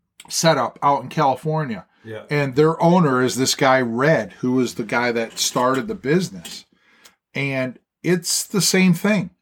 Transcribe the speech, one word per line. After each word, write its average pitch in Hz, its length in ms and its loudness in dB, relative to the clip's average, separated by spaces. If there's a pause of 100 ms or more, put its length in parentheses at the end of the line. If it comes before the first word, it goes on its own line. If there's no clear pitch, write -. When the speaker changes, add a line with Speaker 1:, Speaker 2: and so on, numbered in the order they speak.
(280)
Speaker 1:
setup 135 540 0
out 143 200 2
in 127 60 -14
California. 143 800 -2 (180)
Speaker 2:
Yeah. 110 260 -14
Speaker 1:
And 143 240 -2
their 156 280 4
owner 165 400 4
is 113 140 0
this 131 180 0
guy, 131 260 4
Red, 120 540 0
who 127 180 -4
was 127 220 0
the 117 100 -8
guy 120 280 -2
that 113 260 -4
started 127 500 0
the 110 60 -6
business. 135 720 -4 (680)
And 131 440 -4 (240)
it's 170 440 -2
the 196 140 -2
same 185 340 4
thing. 202 360 0 (120)